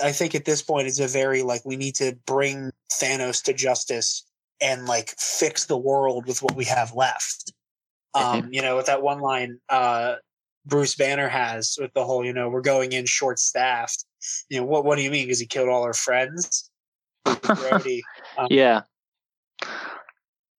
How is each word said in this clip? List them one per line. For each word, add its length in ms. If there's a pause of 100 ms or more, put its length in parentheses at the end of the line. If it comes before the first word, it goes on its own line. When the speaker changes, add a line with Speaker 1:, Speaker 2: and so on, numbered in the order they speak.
Speaker 1:
I 100
think 240
at 100
this 160
point 260
it's 120
a 80
very, 340
like, 240
we 100
need 200
to 200 (100)
bring 460 (220)
Thanos 520
to 80
justice 720 (360)
and, 240
like, 320
fix 480
the 120
world 500
with 160
what 120
we 100
have 280
left. 580 (640)
Um, 300
Speaker 2:
Mm-hmm. 100
Speaker 1:
you 80
know, 140
with 120
that 140
one 180
line, 400 (100)
uh, 460 (500)
Bruce 300
Banner 340
has 520
with 120
the 120
whole, 180
you 100
know, 160
"We're 120
going 300
in 160
short-staffed." 1000 (440)
You 100
know, 80
what, 180
what 120
do 60
you 60
mean? 180
'Cause 120
he 80
killed 220
all 140
our 120
friends? 760 (560)
Speaker 2:
<laughs> 180
Speaker 1:
Brody, 600 (340)
um, 140
Speaker 2:
Yeah. 300 (1800)